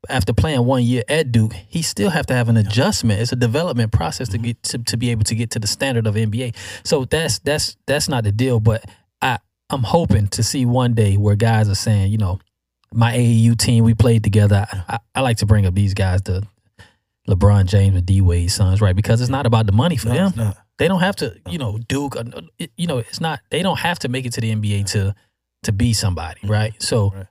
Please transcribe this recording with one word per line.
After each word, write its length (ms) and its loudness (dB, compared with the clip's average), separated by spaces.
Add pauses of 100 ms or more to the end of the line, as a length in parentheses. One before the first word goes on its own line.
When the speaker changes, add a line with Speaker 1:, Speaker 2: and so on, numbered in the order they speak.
Speaker 1:
After 240 0
playing 320 2
one 180 2
year 260 2
at 240 0
Duke, 220 2 (140)
he 140 -4
still 280 -2
have 160 -2
to 80 -2
have 140 0
an 80 4
Speaker 2:
Yeah. 60 4
Speaker 1:
adjustment. 580 0
It's 120 -2
a 40 -4
development 560 -2
process 380 -2
to 80 -6
Speaker 2:
Mm-hmm. 80 -4
Speaker 1:
get 180 -8
to, 140 -6
to 180 -6
be 140 -2
able 140 0
to 100 -2
get 180 -4
to 60 -6
the 80 -6
standard 400 -2
of 100 -2
N 140 0
B 140 -4
A. 80 -8 (320)
So 200 0
that's, 360 -2
that's, 360 -4 (100)
that's 220 -2
not 160 -2
the 80 0
deal. 280 0
But 240 2 (380)
I, 160 -2 (320)
I'm 120 -2
hoping 460 2
to 140 -4
see 240 0
one 280 0
day 220 2
where 200 2
guys 320 2
are 60 0
saying, 380 0
you 60 -2
know, 200 -2 (540)
"My 220 2
A 40 0
A 40 2
U 320 4
team, 300 2
we 100 4
played 280 4
together." 480 4
I, 180 -8
I, 100 -6 (180)
I 60 -2
like 160 0
to 80 -2
bring 200 4
up 80 0
these 200 0
guys, 280 0
the 240 -4 (840)
LeBron 380 4
James 300 4
and 100 0
D 140 4
Wade's 340 2
sons, 260 2
right? 140 2
Because 260 2
it's 100 -2
not 160 -2
about 200 2
the 60 0
money 240 2
for 120 -4
Speaker 2:
No, 60 0
Speaker 1:
them. 140 2
Speaker 2:
it's 80 -2
not. 220 -4 (180)
Speaker 1:
They 120 0
don't 120 2
have 160 0
to, 200 -6 (100)
Speaker 2:
No. 60 -8
Speaker 1:
you 60 -6
know, 200 -6
Duke, 380 -4
uh, 80 -8 (340)
it, 180 -14
you 100 -4
know, 120 -2
it's 220 -10
not, 200 -4 (100)
they 120 -2
don't 160 0
have 220 -2
to 80 -6
make 180 -4
it 80 -8
to 60 -6
the 100 -2
N 100 -2
B 140 -2
A 40 0
Speaker 2:
Yeah. 60 -2
Speaker 1:
to, 300 -2 (500)
to 80 -2
be 200 0
somebody, 500 -4
Speaker 2:
Yeah. 100 -6
Speaker 1:
right? 300 -2
So 320 0
Speaker 2:
Right. 160 -14